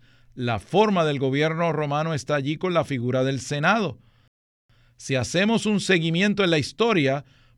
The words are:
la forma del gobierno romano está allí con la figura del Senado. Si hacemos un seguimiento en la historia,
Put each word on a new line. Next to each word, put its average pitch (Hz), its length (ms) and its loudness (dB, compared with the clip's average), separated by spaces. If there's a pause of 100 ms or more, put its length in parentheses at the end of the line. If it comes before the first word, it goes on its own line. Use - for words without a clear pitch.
(360)
la 120 240 -4
forma 190 440 2
del 147 140 0
gobierno 156 560 0
romano 151 400 -2
está 147 220 -2
allí 147 220 -2
con 175 180 -2
la 156 80 2
figura 127 400 -2
del 135 160 -2
Senado. 156 580 0 (1000)
Si - 180 -4
hacemos 190 500 0
un 208 140 0
seguimiento 190 640 0
en 175 80 2
la 160 80 4
historia, 143 640 0 (320)